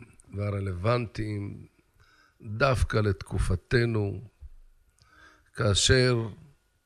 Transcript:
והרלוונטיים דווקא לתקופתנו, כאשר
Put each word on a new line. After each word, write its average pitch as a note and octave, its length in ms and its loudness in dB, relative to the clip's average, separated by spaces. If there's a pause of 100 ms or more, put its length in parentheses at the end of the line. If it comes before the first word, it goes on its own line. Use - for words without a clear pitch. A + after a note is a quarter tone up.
(340)
והרלוונטיים G2+ 1300 -4 (760)
דווקא A#2+ 560 0
לתקופתנו, G#2 1300 0 (1300)
כאשר A#2+ 720 4 (580)